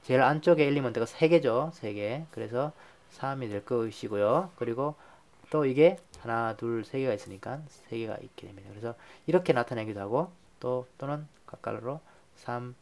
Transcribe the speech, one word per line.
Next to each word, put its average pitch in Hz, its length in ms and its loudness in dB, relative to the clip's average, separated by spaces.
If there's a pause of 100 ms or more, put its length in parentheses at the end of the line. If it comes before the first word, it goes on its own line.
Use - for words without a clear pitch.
제일 131 180 4
안쪽에 151 460 6
엘리먼트가 123 400 0
세 160 220 2
개죠. 143 440 4
세 107 200 -8
개. 110 360 -4
그래서 120 440 -4 (360)
삼이 135 400 -8
될 101 160 -6
것이고요. 113 920 0
그리고 127 400 -4 (580)
또 151 120 2
이게 151 320 6 (220)
하나, 113 360 -2
둘, 117 280 -4
세 135 160 -6
개가 131 140 0
있으니까 104 540 -8
세 - 300 -12
개가 110 240 -6
있게 - 260 -18
됩니다. 98 240 -18
그래서 113 240 -10 (320)
이렇게 170 260 4
나타내기도 110 460 -2
하고 131 320 -2 (280)
또, 127 280 -4 (100)
또는 147 300 -8 (180)
각각으로 113 540 -8 (360)
삼 123 460 -8